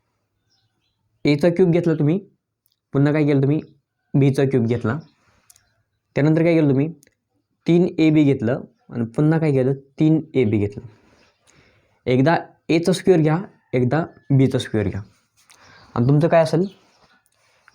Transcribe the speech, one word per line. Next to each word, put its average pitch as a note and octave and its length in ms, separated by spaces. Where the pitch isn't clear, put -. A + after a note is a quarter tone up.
एचा D3 240
क्यूब F3 220
घेतला E3 220
तुम्ही, D#3 240
पुन्हा C#3+ 200
काय D3+ 120
केलं C#3+ 160
तुम्ही, C#3+ 180
बीचा C#3 320
क्यूब C3 200
घेतला, A#2 320
त्यानंतर D#3 280
काय E3+ 100
केलं D#3 160
तुम्ही, C3+ 180
तीन F3 200
ए D#3+ 100
बी D3+ 140
घेतलं C3 380
आणि A#2 160
पुन्हा D#3 240
काय D#3 120
केलं, C3 220
तीन D#3 200
ए C3 100
बी A2 140
घेतलं. G2+ 260
एकदा C3 320
एचा E3 220
स्क्वेअर F3+ 300
घ्या, D#3 160
एकदा C3 300
बीचा C3 300
स्क्वेअर G#2+ 280
घ्या F#2+ 140
आणि A#2+ 120
तुमचं D3 200
काय E3 160
असेल, E3 240